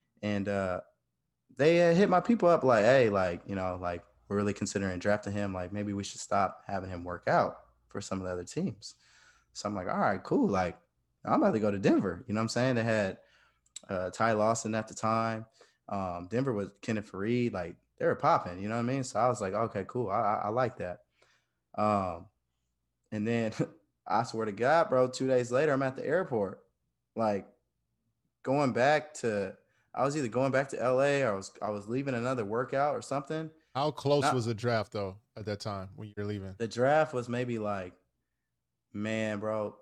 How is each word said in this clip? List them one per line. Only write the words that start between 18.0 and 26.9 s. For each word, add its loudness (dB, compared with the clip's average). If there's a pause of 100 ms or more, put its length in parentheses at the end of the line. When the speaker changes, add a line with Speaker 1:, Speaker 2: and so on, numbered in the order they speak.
Speaker 1:
were 2
popping, 0
you -4
know -2
what -2
I -2
mean? -2
So -4
I 4
was -2
like, -2
"Okay, -2
cool. -4
I, 0
I, 0 (120)
I -2
like 0
that." -8 (760)
Um, 0 (840)
and -2
then 0 (260)
<laughs> -20
I 2
swear -4
to -2
God, 2
bro, 6
two -4
days 2
later, 4
I'm 2
at -2
the -8
airport, -2 (520)